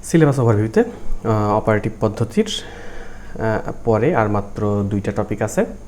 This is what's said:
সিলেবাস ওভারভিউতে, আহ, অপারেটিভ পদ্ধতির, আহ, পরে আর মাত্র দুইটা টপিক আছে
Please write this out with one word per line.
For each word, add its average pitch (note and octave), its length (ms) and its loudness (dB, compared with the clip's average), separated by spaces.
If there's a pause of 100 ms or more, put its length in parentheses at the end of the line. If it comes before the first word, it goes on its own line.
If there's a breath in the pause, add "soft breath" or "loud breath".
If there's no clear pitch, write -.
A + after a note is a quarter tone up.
সিলেবাস D3 340 4
ওভারভিউতে, A2 420 4
আহ, G#2+ 760 0
অপারেটিভ G#2+ 440 2
পদ্ধতির, A#2 500 0 (880 loud breath)
আহ, G#2+ 320 -2 (120)
পরে A#2 300 2
আর A2 140 2
মাত্র G#2 640 -2
দুইটা G#2 220 -2
টপিক G#2 300 -4
আছে C#3+ 220 0 (240)